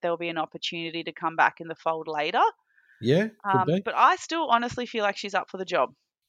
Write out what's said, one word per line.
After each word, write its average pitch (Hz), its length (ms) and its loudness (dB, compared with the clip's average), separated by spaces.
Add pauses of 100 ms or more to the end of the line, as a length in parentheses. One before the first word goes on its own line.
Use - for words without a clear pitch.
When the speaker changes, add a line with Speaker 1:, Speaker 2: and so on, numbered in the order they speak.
Speaker 1:
there'll 170 160 0
be 170 120 -6
an 165 80 -6
opportunity 165 640 -6
to 160 100 -8
come 165 220 -4
back 151 240 4
in 165 80 -14
the 156 80 -8
fold 160 320 -4
later. 160 340 0 (600)
Speaker 2:
Yeah, 160 280 2 (140)
could 190 180 2
Speaker 1:
Um, 185 60 0
Speaker 2:
be. 180 160 0
Speaker 1:
but - 120 -4
I 269 220 6
still 320 300 -4
honestly 240 380 0
feel 220 180 -4
like 202 140 0
she's 196 160 -8
up 185 160 -2
for - 80 -10
the 190 80 -6
job. 170 280 0 (360)